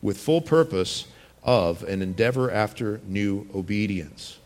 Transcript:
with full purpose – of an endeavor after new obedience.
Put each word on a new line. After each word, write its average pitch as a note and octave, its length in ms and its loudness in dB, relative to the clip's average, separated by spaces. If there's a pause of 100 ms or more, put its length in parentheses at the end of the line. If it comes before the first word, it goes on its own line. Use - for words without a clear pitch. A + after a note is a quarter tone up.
with G2+ 160 -2
full D#3+ 220 2
purpose – D#3+ 640 2 (380)
of F2 400 4
an F#2+ 180 -2
endeavor A2+ 480 0
after G#2+ 560 -2
new G2+ 480 -2
obedience. G2 920 -4